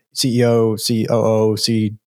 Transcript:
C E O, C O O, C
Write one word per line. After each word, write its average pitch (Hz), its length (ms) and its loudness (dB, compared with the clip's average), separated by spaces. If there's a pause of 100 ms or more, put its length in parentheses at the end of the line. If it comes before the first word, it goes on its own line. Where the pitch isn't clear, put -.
(140)
C 123 260 -2
E 120 60 4
O, 113 320 2
C 113 320 -2
O 117 120 0
O, 110 340 2
C 107 400 -2 (120)